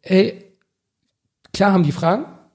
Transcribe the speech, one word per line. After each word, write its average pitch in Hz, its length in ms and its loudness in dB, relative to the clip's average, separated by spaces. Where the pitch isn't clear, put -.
ey, - 420 0
klar 196 200 0
haben 180 120 2
die 143 80 0
Fragen 190 340 -2